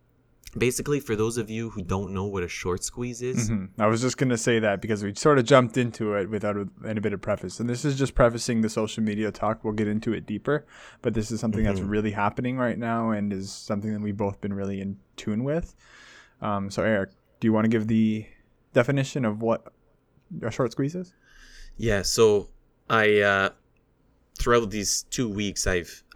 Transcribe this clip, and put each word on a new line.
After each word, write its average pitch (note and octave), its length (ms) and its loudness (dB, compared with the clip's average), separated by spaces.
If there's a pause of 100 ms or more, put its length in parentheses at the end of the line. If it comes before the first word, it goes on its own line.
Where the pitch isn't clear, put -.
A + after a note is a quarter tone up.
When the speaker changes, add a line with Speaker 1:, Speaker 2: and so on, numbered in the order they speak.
(560)
Speaker 1:
basically, B2 440 0
for A2+ 160 -4
those A2+ 200 -2
of A2 140 -4
you A2+ 200 -6
who G#2 120 -8
don't F#2+ 300 -2
know G2 140 -4
what G2 180 -4
a E2+ 40 -6
short - 360 -4
squeeze B2 380 -8
is B2 280 -2
Speaker 2:
Mm-hmm. G2+ 320 -6
I G#2+ 60 4
was A2+ 120 2
just B2 160 0
gonna B2+ 220 0
say A#2 220 4
that G2+ 200 2
because G#2 220 -2
we G2+ 100 -2
sort C#3+ 280 4
of A#2+ 40 2
jumped B2+ 320 6
into A2+ 380 0
it G2+ 160 0
without G#2 260 -2
a, G2+ 120 -4 (180)
any A2 140 -2
bit G#2 120 0
of F#2+ 80 -4
preface. G2 380 -4
And A#2 100 -2
this A#2+ 160 -4
is C#3 140 0
just C3+ 160 0
prefacing A#2 460 4
the A2 80 4
social A2 340 -2
media G#2+ 300 0
talk. G#2+ 320 -2
We'll A2 80 -2
get G#2+ 160 0
into G#2+ 240 -2
it F#2+ 140 -6
deeper. C#3 380 -2 (380)
But A#2 100 0
this A2 200 -2
is G#2+ 80 -4
something A2 240 0
that's G2 160 2
Speaker 1:
Mm-hmm. G2 80 -4
Speaker 2:
really G#2 240 0
happening B2+ 440 -2
right A#2+ 220 0
now A#2 320 -2
and G#2 220 -2
is G2 180 -6
something G#2+ 420 -6
that G#2+ 80 -4
we've G#2 160 -4
both G2+ 240 -2
been G2 140 -6
really G2 260 -4
in G2 160 -6 (200)
tune A2 260 -4
with. D3+ 320 -4 (640)
Um, G2 300 -4
so, F#2+ 140 -2
Eric, G2+ 260 2 (300)
do A2+ 80 2
you A2 40 6
wanna A2 140 4
give A2+ 220 2
the A2 360 2 (500)
definition C#3 500 2
of G#2+ 180 -2
what A2+ 300 -2 (680)
a A2+ 120 -4
short B2 180 -2
squeeze C#3+ 240 -2
is? F3+ 200 -10 (640)
Speaker 1:
Yeah, G#2 260 2
so G#2 480 4 (380)
I, G#2+ 340 4
uh, G2 260 4 (880)
throughout A#2+ 340 4
these G2+ 340 -2
two B2 240 -4
weeks, G2+ 360 -4
I've, F2+ 380 -2 (140)